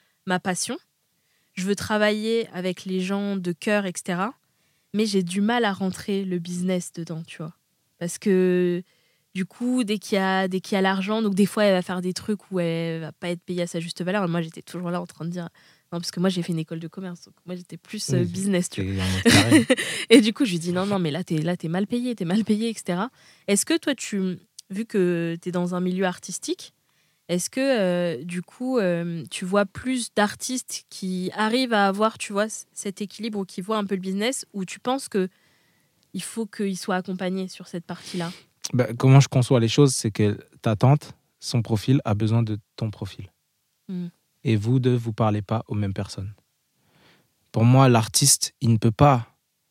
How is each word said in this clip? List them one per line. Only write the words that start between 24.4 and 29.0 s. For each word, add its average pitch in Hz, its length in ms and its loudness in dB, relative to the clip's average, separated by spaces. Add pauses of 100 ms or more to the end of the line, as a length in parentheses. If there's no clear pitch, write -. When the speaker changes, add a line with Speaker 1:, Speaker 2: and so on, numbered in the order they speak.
Speaker 1:
vu 202 160 -6
que 170 540 0
t'es 180 100 -8
dans 180 240 -2
un 180 60 -2
milieu 185 240 0
artistique, - 680 -6 (560)
est-ce 175 220 -2
que, 262 100 -4
euh, 175 640 0
du 175 180 -6
coup, 254 360 -4
euh, 170 520 0